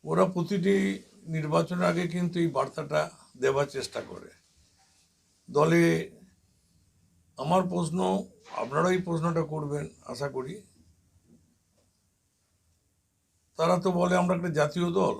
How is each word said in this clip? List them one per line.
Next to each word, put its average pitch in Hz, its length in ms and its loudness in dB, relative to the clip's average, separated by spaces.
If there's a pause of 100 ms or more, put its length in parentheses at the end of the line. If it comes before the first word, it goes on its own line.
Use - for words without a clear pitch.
(100)
ওরা 175 140 4 (100)
প্রতিটি 185 400 0 (600)
নির্বাচনের 165 560 0
আগে 175 140 0 (100)
কিন্তু 175 280 -2
এই 170 140 2
বার্তাটা 143 440 -2 (420)
দেওয়ার 135 320 2
চেষ্টা 120 260 -8 (100)
করে। - 200 -16 (1200)
দলে 165 340 4 (1600)
আমার 170 240 2 (100)
প্রশ্ন, 175 260 -2 (640)
আপনারা 147 320 2
এই 180 120 0
প্রশ্নটা 165 360 0 (100)
করবেন 147 320 -4 (280)
আশা 139 240 -6
করি, 135 180 -8 (3000)
তারা 170 260 4
তো 190 40 2 (100)
বলে 180 220 2
আমরা 180 160 2
একটা 175 140 2 (100)
জাতীয় 175 280 0 (120)
দল। 135 200 0